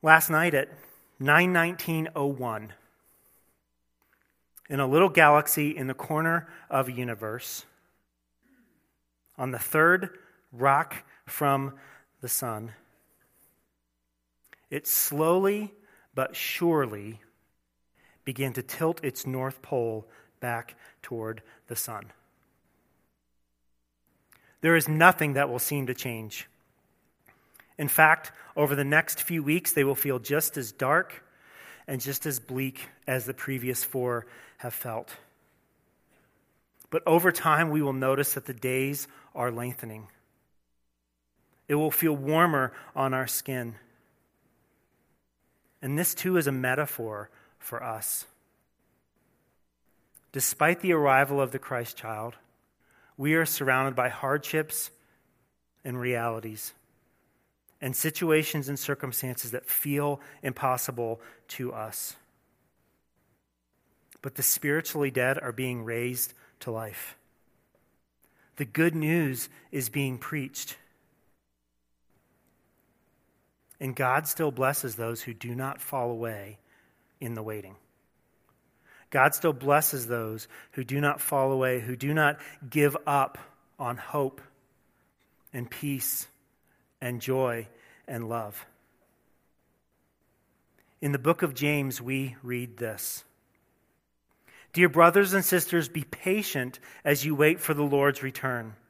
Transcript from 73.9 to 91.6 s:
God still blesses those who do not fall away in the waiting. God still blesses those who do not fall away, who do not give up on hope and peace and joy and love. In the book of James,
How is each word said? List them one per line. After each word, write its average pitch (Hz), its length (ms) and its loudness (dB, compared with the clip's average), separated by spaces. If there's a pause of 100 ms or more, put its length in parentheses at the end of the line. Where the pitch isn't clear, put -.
God 135 320 2
still 151 240 -2
blesses 131 420 -2
those 113 280 -6
who 123 120 -10
do 120 220 -12
not 131 240 -8
fall 123 320 -4
away 107 480 -8 (600)
in 117 140 -8
the 110 80 -8
waiting. 104 320 -10 (1400)
God 139 240 4
still 165 180 0
blesses 139 540 2
those 113 400 -6 (260)
who 131 120 -8
do 135 160 -2
not 143 200 0
fall 135 300 2
away, 131 300 0
who 123 160 -8
do 135 180 -2
not 151 240 2 (320)
give 147 260 4 (120)
up 139 300 2 (380)
on 123 200 -6
hope 139 440 -4 (1120)
and 123 160 -10
peace - 600 -6 (760)
and 123 180 -6
joy 123 480 -2 (400)
and 117 220 -8
love. 110 340 -8 (2500)
In 143 100 0
the 139 60 0
book 147 240 2
of 151 100 0
James, 139 480 0